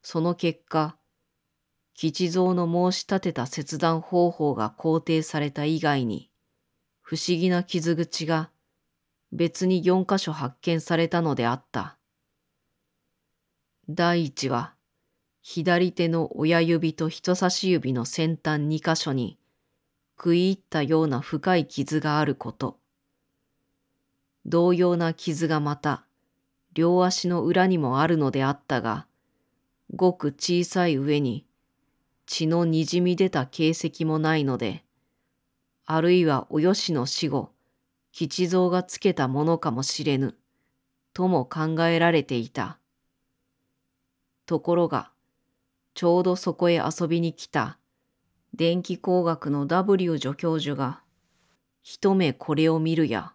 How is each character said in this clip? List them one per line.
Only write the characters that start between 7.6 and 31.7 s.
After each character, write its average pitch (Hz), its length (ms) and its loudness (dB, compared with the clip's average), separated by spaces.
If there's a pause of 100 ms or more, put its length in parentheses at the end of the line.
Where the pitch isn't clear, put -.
傷 170 320 -2
口 165 300 -4
が 160 260 -2 (800)
別 170 360 -2
に 185 180 2
四 180 240 2
箇 196 80 2
所 170 140 -4
発 147 300 -8
見 165 200 0
さ 170 160 0
れ 165 100 2
た 170 140 0
の 151 140 0
で 123 100 0
あ 117 80 0
っ - 180 -8
た。 - 260 -8 (1900)
第 170 360 0
一 135 260 -4
は、 120 240 -4 (680)
左 175 520 0
手 170 140 0
の 165 300 -2
親 165 240 4
指 165 320 2
と 160 160 -2
人 - 260 -2
差 185 140 0
し 185 200 -2
指 131 240 0
の 120 120 -2
先 160 380 -2
端 151 200 -2
二 151 160 -2
箇 160 160 0
所 156 180 -4
に、 123 240 -4 (800)
食 170 180 2
い 180 160 4
入 - 20 0
っ 190 40 -4
た - 260 -4
よ 160 200 2
う 160 40 0
な 131 120 -2
深 160 380 0
い 151 80 0
傷 143 340 -4
が 151 200 0
あ 151 60 2
る 143 100 -2
こ - 160 -12
と。 - 280 -8 (1700)
同 170 280 4
様 175 240 2
な 165 160 0
傷 160 340 -4
が 156 120 0
ま 147 180 -4
た、 - 280 -6 (680)
両 175 300 4
足 180 240 0
の 175 160 0
裏 180 240 4
に 185 100 2
も 135 240 0
あ 160 60 2
る 165 100 2
の 139 140 0
で 135 120 0
あ 135 80 0
っ 139 160 -6
た 127 140 0
が、 110 240 -4 (880)
ご 180 200 2
く 151 140 -4
小 175 360 0
さ 175 240 0
い 156 80 2
上 143 240 0
に、 123 260 -2 (800)